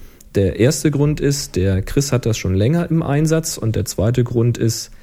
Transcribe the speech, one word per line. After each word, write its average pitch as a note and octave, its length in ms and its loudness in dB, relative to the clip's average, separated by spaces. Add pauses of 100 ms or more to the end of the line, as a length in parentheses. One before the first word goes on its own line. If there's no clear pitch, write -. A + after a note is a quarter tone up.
(340)
Der G2 260 0
erste C#3+ 300 2
Grund C#3+ 300 0
ist, C#3 380 -2
der F#2+ 260 2
Chris - 300 0
hat A#2+ 120 0
das A2 120 0
schon F#2 180 -2
länger C#3+ 340 2
im D#3+ 140 0
Einsatz D#3+ 540 0
und A2 180 -2
der G2+ 100 -2
zweite A#2+ 380 0
Grund A#2+ 340 0
ist, A2+ 320 -2 (140)